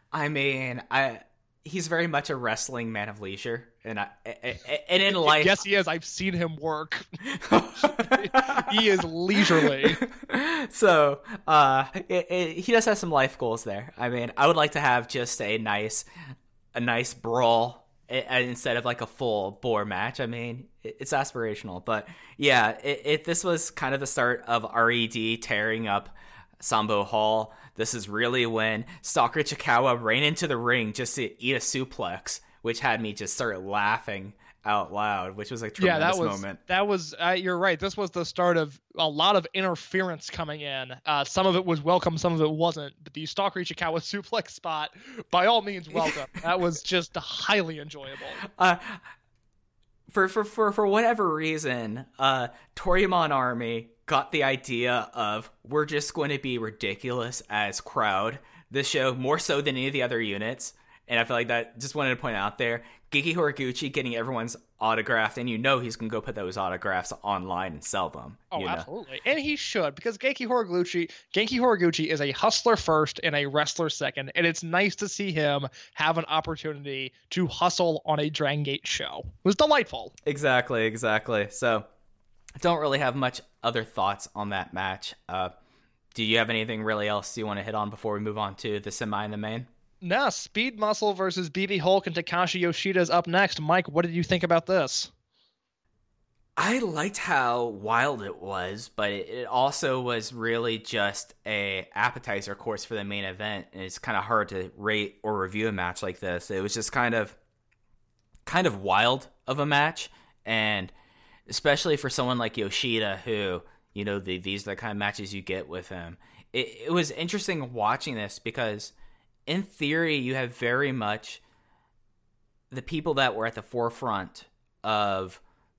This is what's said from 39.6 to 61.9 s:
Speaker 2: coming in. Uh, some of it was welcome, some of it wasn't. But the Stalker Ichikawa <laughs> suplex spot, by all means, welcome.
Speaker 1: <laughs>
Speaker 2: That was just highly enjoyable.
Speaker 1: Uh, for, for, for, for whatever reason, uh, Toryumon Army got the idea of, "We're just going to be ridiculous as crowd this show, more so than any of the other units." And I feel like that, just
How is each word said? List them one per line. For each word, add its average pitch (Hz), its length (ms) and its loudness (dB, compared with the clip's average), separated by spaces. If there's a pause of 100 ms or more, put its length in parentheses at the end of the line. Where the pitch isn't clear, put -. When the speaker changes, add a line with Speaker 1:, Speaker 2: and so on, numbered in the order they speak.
Speaker 2:
coming 151 320 -8
in. 135 320 -6 (100)
Uh, 147 200 2
some 190 240 2
of 185 80 6
it 185 100 2
was 165 160 2
welcome, 170 360 4
some 170 160 2
of 160 80 2
it 156 100 4
wasn't. 156 420 -2 (100)
But 147 100 -20
the 156 120 -8
Stalker 190 360 -2
Ichikawa 165 360 -2
<laughs> 165 40 -4
suplex - 500 -6
spot, 156 400 -6 (400)
by 180 160 6
all 226 160 6
means, 190 260 -8
welcome. 156 440 -2
Speaker 1:
<laughs> - 100 -12
Speaker 2:
That 170 160 2
was 170 240 0
just 180 320 0
highly 165 640 -2
enjoyable. 139 480 -14 (320)
Speaker 1:
Uh, 180 160 8 (1400)
for, 190 160 4
for, 208 160 0
for, 208 280 2
for 208 140 2
whatever 214 480 4
reason, 135 720 -2 (140)
uh, 131 300 4 (260)
Toryumon 180 560 4
Army 120 580 0 (220)
got 135 220 2
the 151 100 4
idea 123 680 0
of, 107 360 -2 (160)
"We're 147 200 0
just 147 280 -4
going 147 180 -2
to 143 60 -2
be 131 200 -4
ridiculous 113 920 -4
as 104 300 -2
crowd 110 600 0 (300)
this 135 200 -2
show, 131 260 2
more 131 240 0
so 139 220 0
than 147 140 0
any 131 120 -2
of 139 60 -4
the 135 100 0
other 120 160 0
units." 107 540 -4 (340)
And 120 100 0
I 117 60 4
feel 120 140 -2
like 117 100 0
that, 117 320 -2
just 135 160 -8